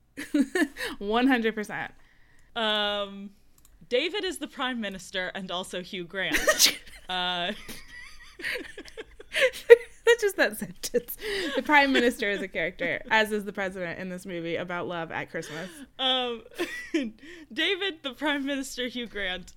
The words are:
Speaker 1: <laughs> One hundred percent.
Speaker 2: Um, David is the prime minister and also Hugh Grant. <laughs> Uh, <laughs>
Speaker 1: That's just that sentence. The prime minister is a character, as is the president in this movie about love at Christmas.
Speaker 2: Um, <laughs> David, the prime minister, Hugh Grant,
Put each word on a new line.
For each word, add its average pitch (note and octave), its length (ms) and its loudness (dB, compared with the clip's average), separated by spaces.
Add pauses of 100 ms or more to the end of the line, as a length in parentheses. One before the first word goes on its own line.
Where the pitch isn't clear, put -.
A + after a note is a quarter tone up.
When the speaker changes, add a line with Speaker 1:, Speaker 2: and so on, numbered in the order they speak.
(180)
Speaker 1:
<laughs> D4+ 840 0
One A3 280 2
hundred A3+ 280 4
percent. F#3+ 360 -6 (640)
Speaker 2:
Um, G#3 760 -2 (580)
David D#4+ 340 0
is F4+ 140 -4
the D4 100 -6
prime B3+ 320 -4
minister F#3+ 560 -6
and F#3+ 160 -8
also F3+ 300 -4
Hugh F3+ 240 -8
Grant. - 720 2 (160)
<laughs> - 160 -20
Uh, F3+ 500 -2
<laughs> - 20 -14 (2500)
Speaker 1:
That's A#4 160 8
just G4+ 160 0
that A3 200 2
sentence. - 600 -4 (380)
The C4 80 0
prime C#4+ 280 6
minister A#3+ 380 2
is C#4+ 120 -2
a G3 60 -6
character, F3 600 -2
as G#3+ 220 4
is G#3+ 140 -2
the G3+ 80 -8
president F#3 460 -6
in F#3 100 -8
this F3+ 160 -10
movie E3+ 300 -4
about F3 320 -4
love E3+ 240 -6
at A2 200 -6
Christmas. E3 360 -8 (300)
Speaker 2:
Um, B3+ 460 -2 (500)
<laughs> - 0 - (600)
David, F4 500 -2
the C4 120 -6
prime C#4+ 300 0
minister, C4+ 420 -4
Hugh A#3+ 200 -6
Grant, F#3 500 -6